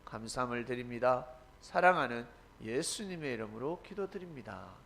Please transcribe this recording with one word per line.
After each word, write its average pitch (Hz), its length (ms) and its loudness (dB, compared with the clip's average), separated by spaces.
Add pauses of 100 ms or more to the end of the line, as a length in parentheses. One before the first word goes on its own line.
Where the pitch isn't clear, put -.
감사함을 120 600 -2
드립니다. 123 600 2 (360)
사랑하는 147 640 6 (340)
예수님의 156 720 -4
이름으로 113 480 -6
기도드립니다. 151 920 -10 (120)